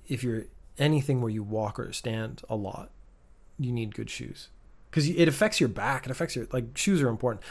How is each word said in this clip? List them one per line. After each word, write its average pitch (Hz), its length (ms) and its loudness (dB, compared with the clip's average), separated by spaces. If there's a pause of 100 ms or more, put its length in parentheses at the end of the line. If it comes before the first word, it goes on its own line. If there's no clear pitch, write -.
if 123 160 -2
you're 113 200 -2 (320)
anything 143 460 4
where 113 80 0
you 107 120 -2
walk 107 360 -2
or - 140 -8
stand 113 580 -4
a 113 60 0
lot, 101 340 -6 (680)
you 123 140 0
need 113 220 -2
good 113 160 -8
shoes. - 380 -10 (420)
'Cause 147 160 2
y-, 175 120 0
it 170 100 8
affects 208 320 2
your 143 80 6
back. 113 380 -2
It 131 40 -6
affects 165 240 -4
your, 123 180 -4
like, 123 260 -4
shoes 185 240 4
are 131 60 6
important. 113 420 0